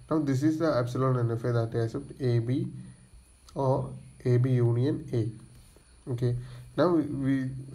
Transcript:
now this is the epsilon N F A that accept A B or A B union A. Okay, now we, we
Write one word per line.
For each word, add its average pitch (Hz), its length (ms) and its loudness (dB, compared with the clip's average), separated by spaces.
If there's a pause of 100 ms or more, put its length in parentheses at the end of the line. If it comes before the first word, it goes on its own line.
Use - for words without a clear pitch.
now 156 120 0
this 135 240 0
is 156 140 2
the 165 180 2
epsilon 127 420 0
N 117 180 0
F 117 80 -8
A 123 80 0
that 117 220 0
accept 117 460 -4
A 120 180 2
B 127 300 0 (880)
or 135 360 0 (340)
A 123 140 4
B 131 120 2
union 123 600 2
A. - 1000 -8
Okay, 123 220 0 (420)
now 151 120 4
we, 165 140 4
we 135 480 0 (240)